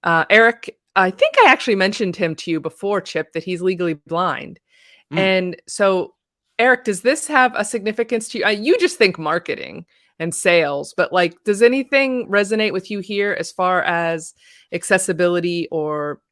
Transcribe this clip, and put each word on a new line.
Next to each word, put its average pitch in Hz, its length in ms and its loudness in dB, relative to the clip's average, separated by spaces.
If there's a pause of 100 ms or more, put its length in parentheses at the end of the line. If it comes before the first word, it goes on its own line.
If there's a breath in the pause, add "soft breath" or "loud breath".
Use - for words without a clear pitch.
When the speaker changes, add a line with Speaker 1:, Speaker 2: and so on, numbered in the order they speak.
Speaker 1:
Uh, 165 260 2
Eric, 226 480 2 (180)
I 190 160 2
think 605 280 0
I 427 100 8
actually - 260 2
mentioned 196 400 -2
him 165 200 -2
to - 160 -8
you 160 80 -2
before, 196 400 -4
Chip, - 340 -6
that - 100 -6
he's 180 180 -6
legally 180 320 -2
blind. 165 680 -6 (540 soft breath)
Speaker 2:
Mm. 160 40 -2
Speaker 1:
And 185 500 0
so, 190 460 0 (440)
Eric, 247 280 2
does 202 160 -4
this 285 260 0
have 254 280 2
a 208 100 -2
significance 220 640 -4
to 226 100 -8
you? - 60 0
Uh, 202 40 4
you 220 300 2
just - 180 0
think 196 220 4
marketing 156 680 -6 (340)
and 165 140 -4
sales, 147 600 0
but, - 160 0
like, 175 320 0
does 202 180 0
anything 262 680 2
resonate 208 420 0
with 185 180 -6
you 208 100 -6
here 202 380 -2
as - 140 -8
far 185 320 0
as 165 500 -4 (380 soft breath)
accessibility 175 1000 0
or 151 520 -6 (100)